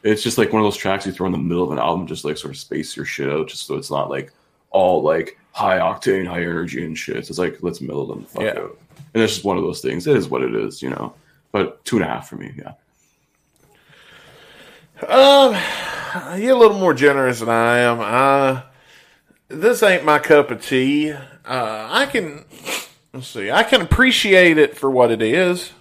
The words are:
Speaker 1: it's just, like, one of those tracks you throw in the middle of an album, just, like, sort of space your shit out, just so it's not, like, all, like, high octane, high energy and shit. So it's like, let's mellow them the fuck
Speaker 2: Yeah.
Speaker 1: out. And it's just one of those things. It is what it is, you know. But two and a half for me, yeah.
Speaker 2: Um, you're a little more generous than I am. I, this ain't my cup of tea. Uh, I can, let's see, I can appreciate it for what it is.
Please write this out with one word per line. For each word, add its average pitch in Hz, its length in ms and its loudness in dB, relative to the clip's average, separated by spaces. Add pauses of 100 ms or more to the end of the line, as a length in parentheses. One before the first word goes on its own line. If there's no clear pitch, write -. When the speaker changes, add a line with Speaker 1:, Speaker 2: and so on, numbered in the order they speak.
Speaker 1:
it's 107 220 0
just, 120 140 -2
like, 107 140 0
one 110 100 2
of 107 40 2
those 101 100 -2
tracks 98 300 -4
you 92 60 -6
throw 92 140 -6
in 90 60 -2
the 85 60 -4
middle 87 240 -2
of 67 80 -2
an 73 80 -6
album, 82 300 -2
just, - 160 -12
like, 76 120 -6
sort 69 180 -14
of - 40 -16
space - 380 -10
your 73 100 -10
shit 69 240 -6
out, 78 180 -2
just - 200 -12
so 71 80 -6
it's 73 160 -8
not, 71 180 -4
like, 69 220 -10 (380)
all, 92 340 4
like, 82 340 0 (140)
high 95 260 0
octane, 92 480 0
high 87 140 -6
energy 85 440 -6
and 80 140 -10
shit. - 280 -8
So - 40 -18
it's 78 80 -10
like, 90 240 -4
let's 87 180 -6
mellow 69 260 -8
them - 160 -12
the - 60 -20
fuck - 140 -8
Speaker 2:
Yeah. 107 200 -4
Speaker 1:
out. - 160 -14 (360)
And 113 80 2
it's 110 120 2
just - 100 -10
one 95 140 0
of 85 40 -2
those 85 180 -6
things. 76 280 -4
It 143 80 4
is 85 120 -2
what 64 140 -2
it 58 140 -4
is, 53 260 -6
you 65 80 -6
know. - 240 -8 (380)
But - 320 -2
two 120 140 -2
and 90 60 2
a 78 40 -6
half 58 200 -8
for - 80 -16
me, - 200 -14
yeah. - 160 -16 (2250)
Speaker 2:
Um, 269 500 6 (840)
you're 254 160 4
a - 20 0
little 220 200 6
more 175 160 2
generous 131 460 2
than 113 80 -4
I 117 320 2
am. 117 200 2
I, 131 640 2 (840)
this 202 340 0
ain't 185 220 4
my 151 160 4
cup 147 320 4
of 107 120 -10
tea. 143 480 0
Uh, 143 60 -12 (260)
I 120 640 -4
can, 160 380 -6 (680)
let's 131 140 -14
see, 104 240 -8
I 196 140 2
can 226 180 2
appreciate 190 760 4
it 147 200 4
for 135 120 -2
what 123 200 4
it 113 100 0
is. 175 600 0